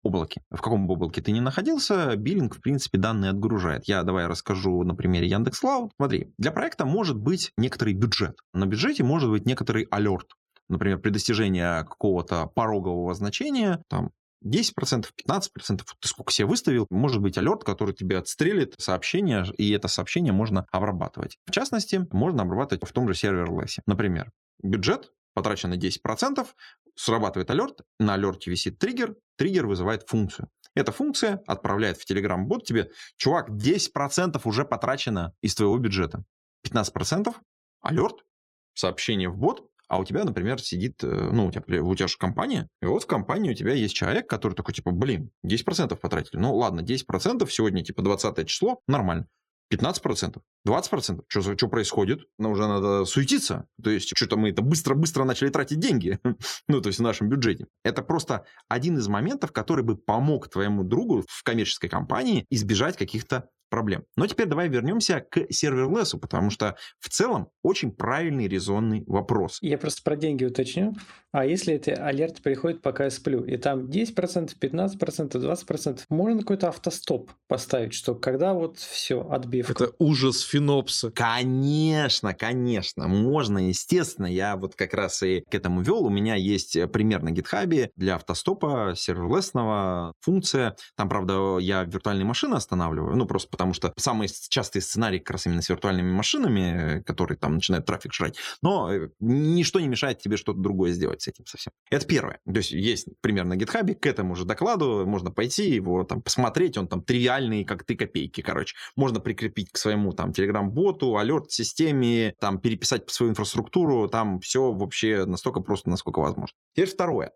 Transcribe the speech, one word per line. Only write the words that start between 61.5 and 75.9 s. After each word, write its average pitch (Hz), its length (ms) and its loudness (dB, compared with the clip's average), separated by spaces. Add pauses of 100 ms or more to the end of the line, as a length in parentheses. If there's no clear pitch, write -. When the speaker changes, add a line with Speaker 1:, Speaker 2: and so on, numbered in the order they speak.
Speaker 1:
компании 202 600 0
избежать 110 480 2
каких-то 113 520 -4 (220)
проблем. 107 320 -2 (120)
Но 170 120 2
теперь - 180 0
давай 165 240 0
вернемся 147 580 0
к - 240 0
серверлессу, 147 680 2
потому 98 320 2
что 104 260 0 (220)
в - 100 -14
целом 202 400 0 (140)
очень 170 280 2
правильный, 135 560 0
резонный 101 600 0
вопрос. 101 540 0
Speaker 2:
Я 147 180 0
просто - 240 -4
про 151 120 2
деньги 147 300 0
уточню. 151 480 0 (380)
А 135 140 2
если 170 280 0
эти 147 160 0
алерты 147 520 -2
приходят, 151 400 -2
пока 139 240 0
я 135 40 0
сплю, 131 340 -2
и 127 140 -4
там 131 320 -2
десять 220 260 -2
процентов, 180 420 -2
пятнадцать 190 400 -2
процентов, 151 440 -2
двадцать 151 260 -2
процентов, 147 420 -4